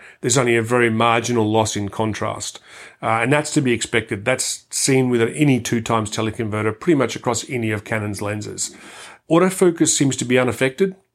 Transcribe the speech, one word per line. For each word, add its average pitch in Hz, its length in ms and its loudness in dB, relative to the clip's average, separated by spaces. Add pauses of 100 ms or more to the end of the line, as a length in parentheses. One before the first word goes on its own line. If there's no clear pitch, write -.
(200)
there's 127 180 0
only 120 200 4
a 117 40 2
very 120 280 2
marginal 113 600 2
loss 110 280 2
in 101 120 -4
contrast. 107 720 -6 (420)
Uh, 113 200 0
and 120 100 2
that's 147 220 0
to 151 80 2
be 127 100 2
expected. 110 540 -2
That's - 440 -2
seen 131 400 2
with 120 120 2
any 135 400 2
two 117 200 -2
times 110 300 -2
teleconverter 110 680 -4
pretty 170 200 2
much 123 180 0
across - 340 -4
any 117 220 -2
of 107 140 -4
Canon's 104 360 -4
lenses. 104 540 -8 (540)
Autofocus 170 600 4
seems 135 280 0
to 131 80 -2
be 123 140 2
unaffected, 131 560 0 (200)